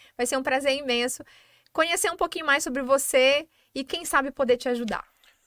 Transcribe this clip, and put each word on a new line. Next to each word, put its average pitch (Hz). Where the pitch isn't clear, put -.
Vai 240
ser 269
um 262
prazer 277
imenso 254
conhecer 339
um 349
pouquinho 330
mais 285
sobre 277
você 269
e, 269
quem 339
sabe, 277
poder 247
te 247
ajudar. 233